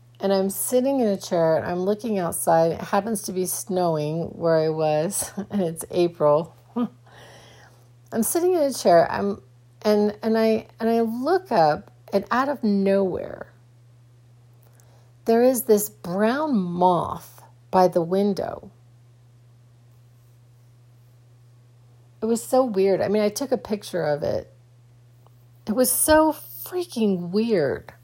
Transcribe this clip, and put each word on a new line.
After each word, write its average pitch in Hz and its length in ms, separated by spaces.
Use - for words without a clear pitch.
and 196 120
I'm 190 180
sitting 254 500
in 226 80
a 196 80
chair, 165 400
and - 100
I'm 180 140
looking 208 380
outside. 165 540
It - 80
happens 208 420
to - 100
be 185 140
snowing 165 840
where 165 280
I 160 120
was, 156 720
<laughs> 190 100
and 202 120
it's 165 280
April. 165 640
<laughs> - 1500
I'm 226 100
sitting 349 320
in 330 80
a 277 100
chair, 170 380
I'm, - 320
and, 208 400
and 220 160
I, 220 280
and 226 100
I 233 120
look 254 500
up, 160 400
and 196 180
out 262 180
of 277 140
nowhere, 196 880
there 233 180
is 254 200
this 208 260
brown 233 680
moth 175 840
by 185 160
the 175 140
window. 190 680
It 226 60
was 226 140
so 262 220
weird. 196 380
I 107 80
mean, 208 140
I 208 80
took 269 200
a 247 80
picture 190 460
of 147 180
it. - 300
It 214 60
was 247 180
so 311 420
freaking 220 1000
weird. 185 600